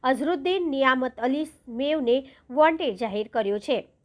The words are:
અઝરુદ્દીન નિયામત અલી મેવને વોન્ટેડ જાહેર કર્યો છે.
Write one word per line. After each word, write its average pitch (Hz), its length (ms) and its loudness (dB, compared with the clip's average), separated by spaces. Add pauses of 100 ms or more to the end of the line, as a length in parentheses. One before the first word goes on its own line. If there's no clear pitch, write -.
(120)
અઝરુદ્દીન 339 640 0
નિયામત 262 540 0
અલી 302 180 -2 (340)
મેવને 277 380 2 (400)
વોન્ટેડ 302 420 2
જાહેર 214 280 -4
કર્યો 208 300 -2 (100)
છે. 240 100 0 (260)